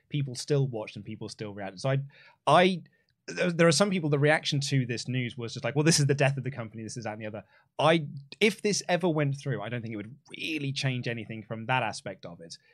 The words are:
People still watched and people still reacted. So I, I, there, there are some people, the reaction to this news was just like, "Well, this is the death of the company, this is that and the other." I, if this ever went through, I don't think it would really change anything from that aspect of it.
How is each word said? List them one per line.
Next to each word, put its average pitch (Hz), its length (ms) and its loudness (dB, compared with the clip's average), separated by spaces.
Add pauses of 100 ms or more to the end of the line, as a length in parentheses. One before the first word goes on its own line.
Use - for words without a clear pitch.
People 139 260 -4
still 139 320 0
watched 107 300 -8
and 101 80 -12
people 107 240 -10
still 107 240 -10
reacted. 98 280 -10
So 135 100 0
I, 139 80 2 (480)
I, 175 360 6 (440)
there, 175 260 -2
there 170 160 6
are 165 40 8
some 202 180 4
people, 175 180 0
the 143 100 4
reaction 147 420 4
to 135 260 0
this 117 200 -4
news 123 300 -4
was 117 160 -8
just 120 120 -10
like, 120 120 0
"Well, 151 80 4
this 165 160 6
is 139 60 4
the 143 80 4
death 139 240 2
of 113 60 -8
the 131 60 -4
company, 113 320 -10
this 107 140 -10
is 113 80 -10
that 110 80 -6
and 107 80 -10
the 110 60 -8
other." 104 180 -10 (340)
I, 156 280 4 (340)
if 214 220 4
this 208 260 0
ever 180 200 2
went 147 300 2
through, 117 220 -4
I 104 80 -6
don't 117 140 -6
think 113 100 -8
it 107 60 -6
would 107 180 -10 (200)
really 143 360 -6
change 131 360 -2
anything 110 340 -8
from 113 240 -10
that 127 160 2
aspect 101 420 -8
of 85 160 -14
it. 85 160 -18 (180)